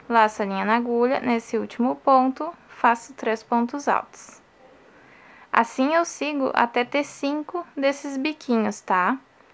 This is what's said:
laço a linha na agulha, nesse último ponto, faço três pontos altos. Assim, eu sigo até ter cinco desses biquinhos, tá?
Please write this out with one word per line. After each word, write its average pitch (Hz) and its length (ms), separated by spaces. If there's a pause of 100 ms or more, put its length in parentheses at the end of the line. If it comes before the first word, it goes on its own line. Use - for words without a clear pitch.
laço 220 340
a - 20
linha 190 200
na 214 100
agulha, 240 460
nesse 233 360
último 233 380
ponto, 262 580 (140)
faço 240 480
três 220 260
pontos 240 460
altos. - 560 (1120)
Assim, 262 420
eu 339 100
sigo 285 500
até 247 300
ter 285 200
cinco 302 600 (120)
desses 277 400
biquinhos, 240 640
tá? 190 360 (380)